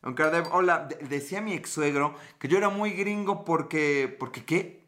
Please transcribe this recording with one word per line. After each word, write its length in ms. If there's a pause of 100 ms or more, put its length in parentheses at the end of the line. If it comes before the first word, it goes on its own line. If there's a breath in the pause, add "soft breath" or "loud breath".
Oncardep, 500
hola. 360
De-, 180
decía 360
mi 120
ex 160
suegro 440 (240 loud breath)
que 100
yo 100
era 100
muy 240
gringo 520
porque, 720
¿porque 260
qué? 440